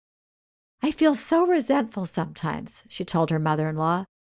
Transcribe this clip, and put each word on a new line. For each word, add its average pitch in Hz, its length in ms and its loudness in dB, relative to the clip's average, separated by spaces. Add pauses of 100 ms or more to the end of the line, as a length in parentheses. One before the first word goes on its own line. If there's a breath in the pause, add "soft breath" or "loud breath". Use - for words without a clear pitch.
(840)
"I 302 100 2
feel 311 220 4
so 330 320 2
resentful 269 600 0
sometimes," 156 840 -6
she - 160 -8
told 165 240 2
her 160 100 0
mother-in-law. 156 680 0 (200)